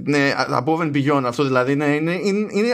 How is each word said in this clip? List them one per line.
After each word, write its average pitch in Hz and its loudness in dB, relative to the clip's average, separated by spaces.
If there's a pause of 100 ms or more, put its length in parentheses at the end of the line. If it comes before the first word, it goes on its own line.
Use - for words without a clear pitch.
ναι, 139 2 (160)
above 139 0
and 160 -2
beyond 139 2
αυτό, 123 -2
δηλαδή, 131 2
είναι, 143 0 (100)
είναι, 160 -2 (100)
είναι, 202 0
είναι 220 2